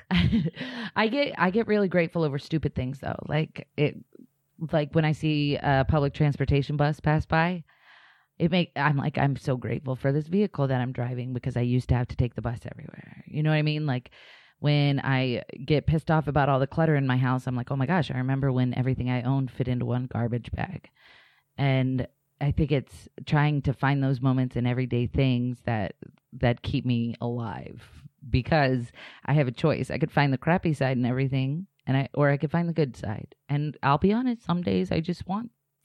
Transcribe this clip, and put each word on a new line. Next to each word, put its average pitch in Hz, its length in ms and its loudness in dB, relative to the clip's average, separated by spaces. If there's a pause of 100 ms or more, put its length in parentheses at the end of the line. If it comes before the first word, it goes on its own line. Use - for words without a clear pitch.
<laughs> 220 880 0
I 214 120 2
get, 285 300 -2
I 180 140 2
get 220 160 0
really 208 200 2
grateful 170 360 0
over 143 140 0
stupid 151 380 -2
things 131 240 -6
though. - 160 -6 (120)
Like - 400 -4 (100)
it, 143 200 0 (760)
like 151 200 0
when 160 120 4
I 151 80 2
see 147 420 0
a 135 320 2
public 143 260 2
transportation 143 600 0
bus 147 240 0
pass 156 260 2
by, 165 380 0 (760)
it 160 120 2
make, 175 240 2
I'm 143 220 2
like, 143 200 -2
"I'm 135 180 2
so 131 220 -2
grateful 120 380 -4
for 135 160 0
this 151 160 -2
vehicle 175 400 0
that 131 140 0
I'm 127 100 -4
driving 123 420 -6
because 123 240 -4
I 120 40 2
used 123 280 0
to 131 60 4
have 123 140 0
to - 60 -10
take 123 200 -2
the 110 60 -6
bus 113 180 -6 (100)
everywhere." - 560 -18
You - 160 -6
know 156 80 2
what 156 60 4
I 151 80 2
mean? 151 240 -2
Like 127 240 -2 (480)
when 143 440 2
I 131 400 0 (220)
get 147 220 2
pissed 160 240 0
off 156 160 2
about 139 220 2
all 135 100 4
the 135 80 2
clutter 160 280 2
in 139 120 2
my 127 100 2
house, 127 300 0
I'm 127 80 -2
like, 120 160 -4
"Oh 139 40 -2
my 135 120 0
gosh, 170 240 0
I 131 60 -4
remember 135 340 0
when 127 260 2
everything 123 320 0
I 123 140 0
owned 131 260 0
fit 123 180 -4
into 123 180 -2
one 123 200 -2
garbage 117 460 -4
bag." - 380 -8 (680)
And 131 500 0 (320)
I 143 120 0
think 147 200 0
it's - 380 -4 (160)
trying 147 380 2
to 139 100 0
find 139 300 0
those 135 180 0
moments 131 340 2
in 123 120 0
everyday 120 400 0
things 123 580 0
that, 107 300 -2 (380)
that 123 280 0
keep - 240 -4
me 117 340 0
alive 120 640 -8 (480)
because 131 640 2 (340)
I 135 80 0
have 147 140 4
a 123 40 -2
choice. 131 380 0
I - 80 -4
could 156 140 0
find 143 200 4
the 131 60 0
crappy 170 360 0
side 135 240 0
in 123 80 0
everything, 135 600 -2 (220)
and 131 100 2
I, 135 160 0
or 143 160 2
I 143 80 2
could 147 140 -2
find 170 180 0
the 165 40 -4
good 143 220 0
side. - 380 -8 (160)
And 147 320 -2
I'll 143 160 4
be 196 160 4
honest, 240 320 -2
some 175 160 -2
days 185 300 0
I 175 80 0
just 165 280 -6
want 220 220 -6 (360)